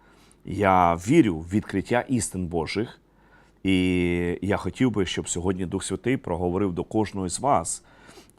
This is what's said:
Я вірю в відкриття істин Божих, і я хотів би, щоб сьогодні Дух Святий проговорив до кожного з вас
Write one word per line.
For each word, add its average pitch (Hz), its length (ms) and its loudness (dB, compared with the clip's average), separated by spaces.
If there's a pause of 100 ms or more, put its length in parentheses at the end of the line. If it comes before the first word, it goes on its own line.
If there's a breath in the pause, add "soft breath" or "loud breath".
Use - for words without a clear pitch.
(460 soft breath)
Я 92 500 4
вірю 107 400 4
в 82 140 -10
відкриття 101 520 0
істин 95 460 -4
Божих, 85 540 -4 (640 soft breath)
і 95 100 2 (680)
я 95 160 0
хотів 113 340 0
би, 104 140 0
щоб - 240 -6
сьогодні 92 360 -2
Дух 90 180 -6
Святий 120 340 -4
проговорив 87 560 -2
до 85 100 -4
кожного 98 460 -2
з - 100 -8
вас 110 440 0 (560 loud breath)